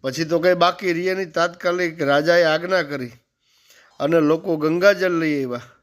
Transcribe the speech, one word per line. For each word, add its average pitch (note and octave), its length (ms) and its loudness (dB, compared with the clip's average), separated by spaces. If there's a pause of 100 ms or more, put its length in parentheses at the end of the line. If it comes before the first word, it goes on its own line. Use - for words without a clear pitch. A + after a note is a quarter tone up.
પછી C3+ 200 -4
તો D#3+ 140 -2
કંઈ F3 240 2
બાકી F3+ 340 0
રહે F#3 180 -2
નહીં. F#3+ 180 -6
તાત્કાલિક F3 680 -2
રાજાએ D3+ 420 2
આજ્ઞા E3+ 400 0
કરી C3 300 -10 (840)
અને D#3+ 200 2
લોકો D#3+ 360 0
ગંગાજળ F3+ 580 2
લઈ D#3 220 -2
આવ્યા B2 340 -6 (120)